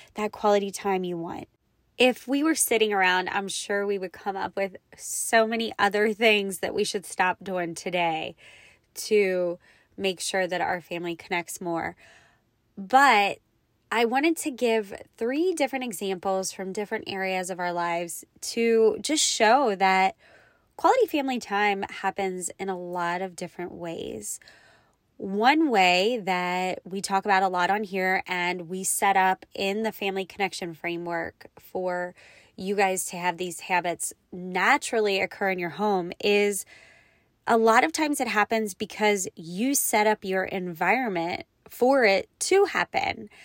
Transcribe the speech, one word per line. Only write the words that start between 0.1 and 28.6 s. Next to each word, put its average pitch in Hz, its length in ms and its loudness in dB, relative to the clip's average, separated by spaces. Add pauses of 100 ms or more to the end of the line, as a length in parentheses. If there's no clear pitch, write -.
that 214 180 -4
quality 202 400 2
time 190 320 -2
you 175 140 -4
want. - 320 -10 (480)
If 247 300 2
we 277 140 0
were 320 140 2
sitting 220 360 2
around, 185 380 2
I'm 196 180 -4
sure 202 380 -4
we 202 140 -2
would 185 140 -10
come 196 220 -8
up 190 200 -6
with 196 220 -4 (200)
so - 480 2
many 226 320 -4
other 208 360 2
things 208 440 2
that - 160 -4
we 208 100 0
should 196 220 -6
stop 185 380 -2
doing 175 320 -4
today 170 600 -2 (600)
to 185 640 0 (360)
make 190 240 -2
sure 185 280 -2
that 175 140 -2
our 180 200 -2
family 170 340 -6
connects - 460 -6
more. 170 340 -4 (800)
But 208 600 4 (540)
I 233 140 2
wanted 285 320 2
to 311 120 -6
give 226 500 -2 (160)
three 302 380 0
different 269 320 -2
examples 190 680 -4
from 190 220 -8
different 208 320 -6
areas 190 460 -4
of 180 80 -8
our 180 140 -2
lives 175 520 -4 (280)
to 226 460 4
just 302 240 0
show 226 520 4
that 190 400 4 (600)
quality 440 280 4
family 269 340 -2
time 202 440 0
happens 190 760 -6
in 190 100 -6
a 185 120 -4
lot 175 420 -4
of 185 140 -8
different 175 380 -10
ways. 175 680 -10 (760)
One 247 520 2
way 190 480 4
that 180 680 -2
we 190 160 -8
talk 190 260 -2
about 190 180 4
a 190 40 4
lot 180 220 2
on 214 140 0
here 185 420 0
and 180 420 -4